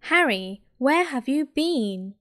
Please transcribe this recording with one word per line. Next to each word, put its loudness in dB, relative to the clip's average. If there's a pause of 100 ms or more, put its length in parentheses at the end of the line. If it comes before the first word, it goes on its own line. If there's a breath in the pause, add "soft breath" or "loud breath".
Harry, 0 (160)
where 2
have -6
you 0
been? -2